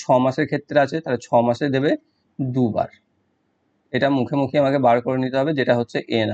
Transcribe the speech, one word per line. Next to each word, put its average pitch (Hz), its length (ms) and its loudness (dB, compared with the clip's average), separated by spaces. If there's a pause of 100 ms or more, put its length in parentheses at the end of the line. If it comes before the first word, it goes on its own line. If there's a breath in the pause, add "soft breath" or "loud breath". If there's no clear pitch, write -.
ছ - 40 -16 (200)
মাসের 131 260 0
ক্ষেত্রে 143 340 -2
আছে, 139 200 -4
তাহলে 123 220 -2
ছ - 20 -20 (200)
মাসে 120 160 -2 (100)
দেবে 135 160 0 (480)
দুবার। 127 520 -2 (1000)
এটা 131 160 2 (100)
মুখে 127 240 -2
মুখে 131 200 -2
আমাকে 139 240 2
বার 120 180 6
করে 131 200 -2
নিতে 131 160 -4
হবে, 151 180 0
যেটা 123 220 2
হচ্ছে - 180 -6 (200)
এন 107 160 0